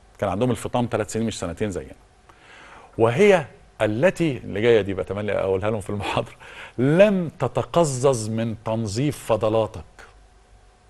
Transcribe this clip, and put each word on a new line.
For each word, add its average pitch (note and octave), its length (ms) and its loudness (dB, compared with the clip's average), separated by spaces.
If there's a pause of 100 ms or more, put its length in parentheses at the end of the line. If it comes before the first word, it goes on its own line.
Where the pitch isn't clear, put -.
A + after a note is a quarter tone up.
(180)
كان G2+ 120 -2
عندهم A2+ 200 0
الفطام A#2+ 400 -2
ثلاث G#2 220 -4
سنين A2+ 140 -4
مش A2 120 -6
سنتين F#2 320 -6
زينا. E2 240 -10 (1040)
"وهي D3+ 460 6 (360)
التي"، C3 560 2
اللي G2+ 240 -8
جايه A#2 200 6
دي F#2+ 140 -2
بقى F2+ 100 -4
تملي G2+ 280 -4
اقولها F#2+ 380 0
لهم A2 100 -4
في G2 100 -10
المحاضره، G#2 440 -4 (440)
"لم F3 500 4
تتقزز B2+ 1000 0
من A2+ 340 -4
تنظيف A2+ 540 -2 (140)
فضلاتك". G#2+ 500 0 (1080)